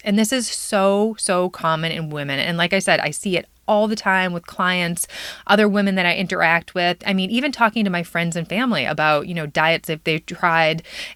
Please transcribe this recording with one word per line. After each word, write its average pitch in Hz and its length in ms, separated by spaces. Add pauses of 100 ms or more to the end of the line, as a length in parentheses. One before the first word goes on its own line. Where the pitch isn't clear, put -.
And 208 120
this 220 160
is 247 140
so, 202 720
so 180 320
common 160 400
in 156 200
women. 143 280
And 170 180
like 175 160
I 190 60
said, 180 220
I 151 100
see 180 260
it - 120 (180)
all 214 220
the 214 80
time 185 360
with 170 140
clients, 180 640 (400)
other 208 200
women 196 280
that 180 100
I 175 80
interact 170 640
with. 175 280
I 202 80
mean, 190 180
even 254 200
talking 220 340
to 196 60
my 170 140
friends 170 320
and 170 120
family 202 360
about, 151 420
you 175 80
know, 160 120
diets 160 440
if 156 140
they've 160 200
tried 165 600 (320)